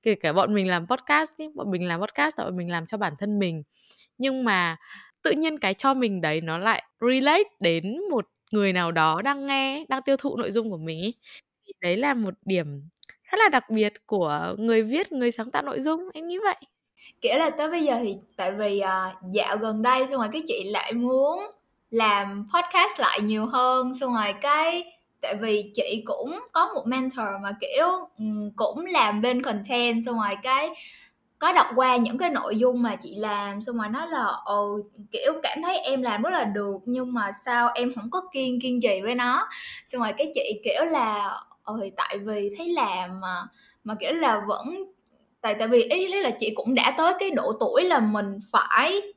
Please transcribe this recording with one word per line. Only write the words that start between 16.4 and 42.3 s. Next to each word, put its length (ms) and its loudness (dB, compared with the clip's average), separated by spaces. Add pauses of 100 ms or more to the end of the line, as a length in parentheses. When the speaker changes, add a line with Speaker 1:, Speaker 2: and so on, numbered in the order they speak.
Speaker 1:
vậy. 120 2 (680)
Speaker 2:
Kiểu 160 2
là 120 4
tới 220 -2
bây 120 0
giờ 180 2
thì 140 -2 (220)
tại 140 -2
vì, 280 -2
à, 360 -2 (180)
dạo 240 0
gần 240 -2
đây 260 4
xong 120 -2
rồi 140 0
cái 140 -6
chị 160 -2
lại 300 -4
muốn 460 2 (500)
làm 640 0
podcast 460 2
lại 220 2
nhiều 240 0
hơn, 540 2
xong 140 -2
rồi 280 0
cái 420 2 (380)
tại 140 -4
vì 400 -2
chị 300 -2
cũng 340 -6 (120)
có 220 2
một 140 -4
mentor 380 -2 (180)
mà 180 -6
kiểu, 260 2 (300)
ừm, 380 -4
cũng 300 -2
làm 360 2
bên 220 2
content, 640 0
xong 120 -2
rồi 260 0
cái 260 0 (680)
có 140 2
đọc 220 6
qua 200 6
những 220 2
cái 120 0
nội 260 -2
dung 260 4
mà 140 0
chị 200 -14
làm, 460 -4
xong 160 -6
rồi 120 -4
nói 180 -4
là, 180 -2 (200)
"Ừ, 380 -2 (280)
kiểu, 220 0 (100)
cảm 200 -2
thấy 140 0
em 240 0
làm 200 0
rất 80 0
là 140 2
được, 420 -2
nhưng 280 -2
mà 180 -2 (140)
sao 300 2
em 200 0
không 160 -8
có 100 -2 (120)
kiên, 280 -2
kiên 200 0
trì 200 2
với 140 -2
nó?" 320 0 (380)
Xong 160 -6
rồi 160 -2
cái 160 -2
chị 300 -4
kiểu 280 2
là, 500 0 (220)
"Ừ, 100 -8 (240)
tại 200 -4
vì 400 -4